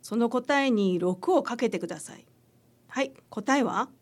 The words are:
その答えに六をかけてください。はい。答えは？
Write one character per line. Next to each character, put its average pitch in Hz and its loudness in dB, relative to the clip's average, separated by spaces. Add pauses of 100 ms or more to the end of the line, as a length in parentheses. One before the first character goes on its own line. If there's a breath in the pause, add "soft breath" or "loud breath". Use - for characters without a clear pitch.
そ - -10
の 233 2
答 254 0
え 262 2
に 196 2
六 180 0
を 330 4
か 233 -6
け 240 0
て 185 -2
く 180 -6
だ 170 -10
さ - -16
い。 - -20 (600)
は 269 -4
い。 269 -4 (160)
答 262 0
え 254 4
は？ 226 -2 (140)